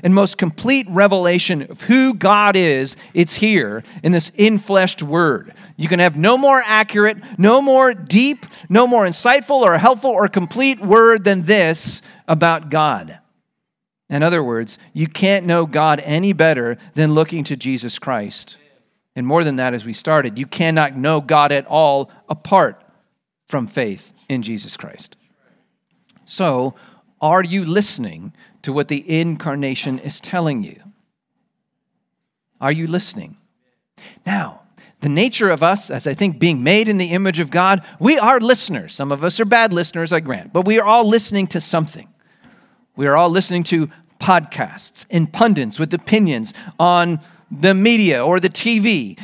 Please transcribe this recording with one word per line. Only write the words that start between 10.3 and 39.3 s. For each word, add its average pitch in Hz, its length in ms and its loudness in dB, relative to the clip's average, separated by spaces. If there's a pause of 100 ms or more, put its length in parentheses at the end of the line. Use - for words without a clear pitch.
word 220 440 4
than 190 200 2
this 165 580 0 (260)
about 160 400 0
God. 135 500 -2 (920)
In 143 120 -2
other 170 200 2
words, 113 360 -6 (140)
you 156 140 -2
can't 190 400 0
know 170 180 2
God 151 400 0
any 180 300 0
better 135 420 0 (160)
than 156 220 2
looking 156 300 0
to 147 120 -8
Jesus 123 420 -8
Christ. 104 600 -8 (580)
And 127 100 -6
more 156 160 0
than 147 140 -2
that, 127 160 -4
as 113 140 -8
we 117 80 -12
started, 127 440 -2
you 135 80 -8
cannot 160 500 -2
know 147 260 -2
God 147 280 2
at 139 160 -2
all 143 440 0 (180)
apart 156 540 0 (680)
from 131 180 -6
faith 104 460 -8 (160)
in 131 140 -6
Jesus 107 340 -10
Christ. - 400 -20 (1080)
So, 135 480 -2 (480)
are 170 200 2
you 180 220 -4
listening 127 720 -6 (280)
to 139 100 -8
what 143 160 -4
the 143 140 -6 (180)
incarnation 143 800 -6
is - 220 -12
telling 156 420 -4
you? 80 200 -14 (1800)
Are 139 120 -2
you 160 140 -4
listening? 170 520 -8 (880)
Now, 196 340 -6 (400)
the 143 80 -4
nature 208 400 0
of 156 140 0
us, 190 280 0
as 127 160 -8
I 143 60 -4
think 175 260 -2
being 160 240 0
made 202 240 2
in 208 120 0
the 175 140 -4
image 180 280 -2
of 156 100 -4
God, 185 320 2 (160)
we 277 200 2
are 247 220 4
listeners. 196 540 -4
Some 139 160 -6
of 143 140 -4
us 175 160 -2